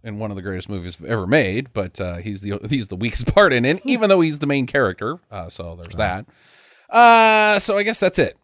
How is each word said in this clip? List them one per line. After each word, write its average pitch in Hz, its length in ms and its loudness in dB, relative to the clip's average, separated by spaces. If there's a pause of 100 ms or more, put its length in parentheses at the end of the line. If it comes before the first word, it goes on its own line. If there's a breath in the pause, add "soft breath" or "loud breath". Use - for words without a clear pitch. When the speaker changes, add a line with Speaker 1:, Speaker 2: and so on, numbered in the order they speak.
Speaker 1:
in 104 160 -12
one 107 120 -8
of 98 60 -10
the 95 60 -10
greatest 92 280 -8
movies 90 260 -10 (100)
ever 104 200 -2
made, 117 480 0
but, 95 260 -8
uh, 90 160 -6
he's 95 240 -10
the, 101 180 -8 (100)
he's 120 200 -4
the 92 80 -10
weakest 117 300 -4
<laughs> - 80 -2
part 196 180 6
in 120 120 2
it, 160 200 0
even 240 240 0
though 190 120 6
he's 156 180 0
the 147 80 -4
main 139 200 0
character. 120 520 -2 (120)
Uh, 90 200 -12
so 85 260 -12
there's 87 200 -16
Speaker 2:
Wow. 98 280 -4 (640 soft breath)
Speaker 1:
that. - 80 -12
Uh, 220 640 6
so 196 180 0
I 208 60 0
guess 220 180 -2
that's 185 180 0
it. 117 240 0